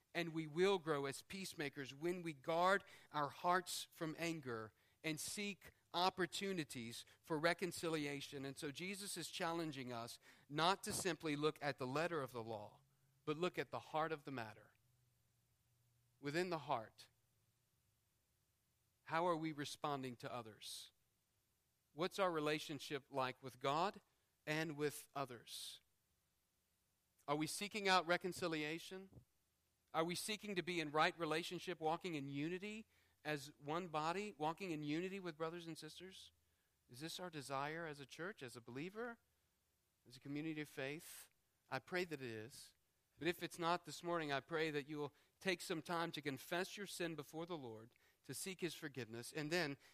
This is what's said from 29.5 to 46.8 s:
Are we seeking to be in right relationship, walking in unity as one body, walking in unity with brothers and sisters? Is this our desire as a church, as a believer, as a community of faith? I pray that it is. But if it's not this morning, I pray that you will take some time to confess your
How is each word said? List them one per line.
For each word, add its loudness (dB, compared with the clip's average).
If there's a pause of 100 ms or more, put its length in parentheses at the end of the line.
Are 6
we 2
seeking -2
to 4
be 0
in 0
right 8
relationship, 0
walking 2
in -2
unity -2 (380)
as -2 (120)
one 0
body, 0
walking 0
in 0
unity 0
with -6
brothers -4
and -6
sisters? -14 (580)
Is -14
this -6
our -4
desire -2
as -8
a -10
church, -6
as -8
a -8
believer, -6 (920)
as -18
a -18
community -2
of -6
faith? -4 (420)
I 0
pray 0
that -4
it -4 (160)
is. -16 (480)
But 2
if 0
it's -6
not 2
this -8
morning, 2
I 4
pray 0
that -2
you -6
will -4 (320)
take 2
some -2
time 0
to -6
confess -2
your -6